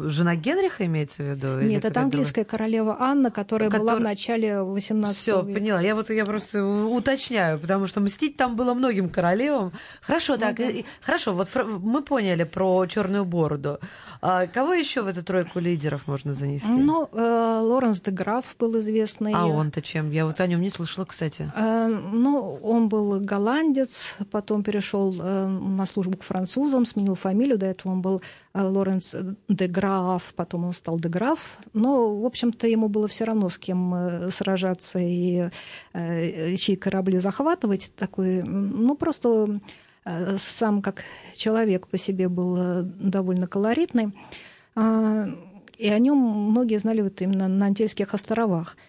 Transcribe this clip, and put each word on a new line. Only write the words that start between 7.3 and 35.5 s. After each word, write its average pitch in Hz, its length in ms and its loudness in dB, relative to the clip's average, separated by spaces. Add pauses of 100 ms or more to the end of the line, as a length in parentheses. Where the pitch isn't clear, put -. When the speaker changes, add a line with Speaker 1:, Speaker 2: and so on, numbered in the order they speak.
Speaker 1:
потому 190 280 0
что 190 120 -2
«Мстить» 202 380 0
там 247 180 0
было 247 200 0
многим 220 340 2
королевам. 196 600 2 (300)
Хорошо, 302 320 0
Speaker 2:
Ну 233 60 0
Speaker 1:
так, 226 180 0
Speaker 2:
да. 247 120 0
Speaker 1:
и, 240 120 -4
и, - 40 -10 (160)
хорошо, 269 320 -2
вот 185 160 0
фр-, - 160 0 (160)
мы 240 220 0
поняли 190 400 2
про 185 420 2
«Чёрную 196 400 0
бороду». 147 540 0 (420)
А 185 240 2
кого 262 300 0
ещё 285 280 0
в 190 40 -4
эту 175 160 -6
тройку 180 360 -2
лидеров 151 480 -2
можно 139 280 -4
занести? 139 340 -2
Speaker 2:
Ну, 285 420 4
э, 226 520 2
Лоренс 226 380 2
де 202 100 -4
Граф 202 480 -2
был 226 220 0
известный. 214 520 0
Speaker 1:
А 175 140 4
он-то 151 340 0
чем? 156 300 -4
Я 160 160 2
вот 160 140 -4
о 185 60 2
нём 175 140 2
не 190 80 0
слышала, 180 360 -6
кстати. 151 500 -6
Speaker 2:
Э, 226 320 0
ну, 220 760 0
он 226 260 2
был 202 320 0
голландец, 247 1000 0 (120)
потом 208 340 -2
перешёл, 196 560 0
э, 190 280 -2
на 190 400 -2
службу 185 300 -2
к - 60 -14
французам, 254 640 0
сменил 196 300 0
фамилию. 214 420 2
До 196 80 0
этого 185 280 -4
он 185 80 0
был, 185 200 0 (320)
э, 196 80 -2
Лоренс 190 300 2 (580)
де 190 180 2
Граф, 185 680 0
потом 175 300 -4
он 180 80 -2
стал 165 260 -4
де 165 100 -2
Граф. 233 500 -2 (140)
Но, 233 420 4
в 214 100 -2
общем-то, 240 420 0
ему 220 220 4
было 214 180 2
всё 220 180 -4
равно, 214 240 2
с - 80 -6
кем, 180 380 -2
э, 175 360 -2
сражаться 185 680 -2
и, 175 500 0 (440)